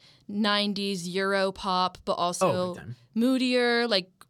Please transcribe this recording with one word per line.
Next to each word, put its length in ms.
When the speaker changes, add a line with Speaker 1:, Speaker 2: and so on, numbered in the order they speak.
Speaker 1:
nineties 840
Euro 420
pop, 540
but 80
also 340
Speaker 2:
Oh, 260
big 100
time. 120
Speaker 1:
moodier, 720
like, 240